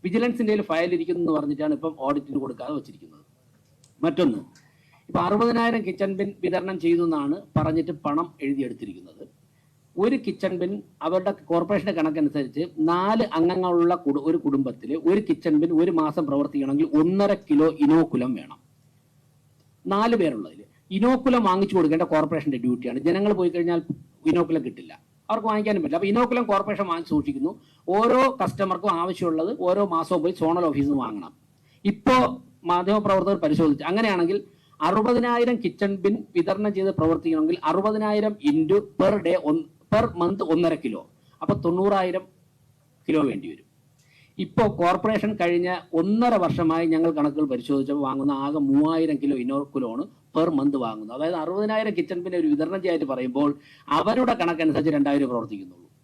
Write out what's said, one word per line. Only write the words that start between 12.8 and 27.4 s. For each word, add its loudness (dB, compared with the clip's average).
അംഗങ്ങളുള്ള 2
കുടു-, -2
ഒരു 0
കുടുംബത്തില് -2
ഒരു 2
കിച്ചൺ 2
ബിൻ 2
ഒരു 2
മാസം 0
പ്രവർത്തിക്കണമെങ്കിൽ 0
ഒന്നര 2
കിലോ 2
ഇനോക്കുലം 2
വേണം. -14
നാല് 2
പേരുള്ളതിൽ -2
ഇനോക്കുലം 2
വാങ്ങിച്ചു 2
കൊടുക്കേണ്ട 4
കോർപ്പറേഷന്റെ 0
ഡ്യൂട്ടിയാണ്. -4
ജനങ്ങൾ 0
പോയി 0
കഴിഞ്ഞാൽ 0
ഇനോക്കുലം 0
കിട്ടില്ല, -14
അവർക്ക് -2
വാങ്ങിക്കാനും 0
പറ്റില്ല. -2
അപ്പൊ -2
ഇനോക്കുലം 2
കോർപ്പറേഷൻ 0
വാങ്ങി -4
സൂക്ഷിക്കുന്നു. -2